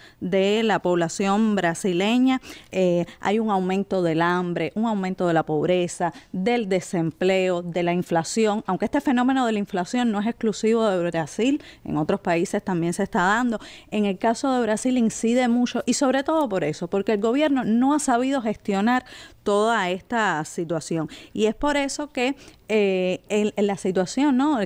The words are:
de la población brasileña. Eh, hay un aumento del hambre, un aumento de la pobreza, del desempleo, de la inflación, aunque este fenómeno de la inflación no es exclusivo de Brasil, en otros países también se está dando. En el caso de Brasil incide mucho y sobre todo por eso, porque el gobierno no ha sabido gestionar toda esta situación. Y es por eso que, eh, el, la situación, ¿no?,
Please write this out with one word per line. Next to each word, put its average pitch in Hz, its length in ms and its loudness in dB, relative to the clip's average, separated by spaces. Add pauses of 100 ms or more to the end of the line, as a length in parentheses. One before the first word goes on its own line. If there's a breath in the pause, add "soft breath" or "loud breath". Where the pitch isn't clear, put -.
(200 loud breath)
de 196 440 2
la 196 160 2
población 196 720 0
brasileña. 202 840 2 (320 loud breath)
Eh, 175 340 2 (140 loud breath)
hay 208 180 0
un 220 140 0
aumento 190 500 0
del 160 180 2
hambre, 175 540 0
un 214 120 -2
aumento 190 420 -2
de 165 60 2
la 160 100 2
pobreza, 170 680 0 (200 loud breath)
del 214 360 0
desempleo, 185 920 0
de 175 220 -4
la 175 80 0
inflación, 180 760 0
aunque 185 200 -2
este 277 140 0
fenómeno 254 460 2
de 226 60 0
la 208 80 0
inflación 214 500 -2
no 202 80 -2
es 208 80 -2
exclusivo 226 640 0
de 180 200 0
Brasil, 202 540 -2 (220 loud breath)
en 151 140 -4
otros 160 200 0
países 180 460 -2
también 175 300 -2
se 208 100 -2
está 196 160 -2
dando. 214 400 0 (320 loud breath)
En 208 140 0
el 190 180 -2
caso 262 300 0
de 247 80 0
Brasil 226 340 0
incide 240 520 2
mucho 240 360 0
y 254 80 0
sobre 269 320 2
todo 311 240 0
por 185 160 -2
eso, 151 240 -4
porque 196 240 0
el 208 80 0
gobierno 262 420 2
no 240 300 2
ha 302 60 2
sabido 262 420 0
gestionar 214 640 0 (380 loud breath)
toda 208 480 2
esta 185 560 -2
situación. 160 640 -4 (240 loud breath)
Y 208 100 0
es 220 100 2
por 285 220 0
eso 277 340 -4
que, 262 240 -2 (360 loud breath)
eh, 190 580 2
el, 208 300 0
la 202 180 0
situación, 214 640 0
¿no?, 208 280 2